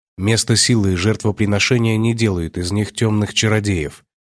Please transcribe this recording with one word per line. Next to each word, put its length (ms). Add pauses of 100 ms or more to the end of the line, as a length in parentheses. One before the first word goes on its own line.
(160)
Место 400
силы 380
и 20
жертвоприношения 1000
не 180
делают 440
из 140
них 200
темных 400
чародеев. 720 (240)